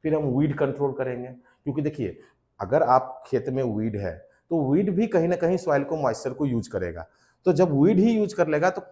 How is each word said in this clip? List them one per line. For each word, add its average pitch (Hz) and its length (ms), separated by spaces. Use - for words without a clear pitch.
फिर 156 100
हम 151 140
वीड 139 300
कंट्रोल 139 340
करेंगे, 127 360
क्योंकि 139 540
देखिए 139 380
अगर 101 220
आप 127 440
खेत 120 220
में 131 140
वीड 110 340
है 92 200
तो 147 220
वीड 185 220
भी 214 120
कहीं 170 220
ना 175 80
कहीं 175 200
सॉइल 147 280
को 156 120
मॉइस्चर 127 360
को 143 140
यूज़ 117 240
करेगा। 85 360
तो 185 60
जब 165 200
वीड 156 260
ही 220 200
यूज़ 208 180
कर 170 120
लेगा 156 220
तो 180 100